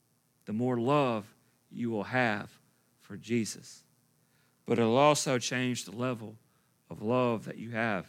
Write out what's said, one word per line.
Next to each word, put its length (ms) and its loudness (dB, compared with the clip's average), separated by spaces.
the 80 -6
more 240 0
love 500 2
you 220 -6
will 120 -2
have 460 0
for 160 -14
Jesus. 640 -4
But 140 2
it'll 180 4
also 400 4
change 460 -2
the 120 -14
level 400 -6
of 120 -14
love 440 2
that 120 -10
you 140 -10
have 380 -2